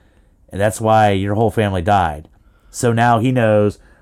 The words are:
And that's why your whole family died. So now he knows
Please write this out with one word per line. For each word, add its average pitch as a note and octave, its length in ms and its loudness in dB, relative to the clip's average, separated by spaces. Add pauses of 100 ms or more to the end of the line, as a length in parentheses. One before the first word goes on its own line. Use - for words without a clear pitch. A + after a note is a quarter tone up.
(500)
And F#2 120 -8
that's G#2 180 -2
why A2 340 2
your G2 200 -4
whole A2 160 0
family G2 320 -2
died. E2+ 480 -2 (400)
So A#2+ 240 -2
now A#2 240 2
he B2+ 140 -2
knows G#2+ 480 0 (220)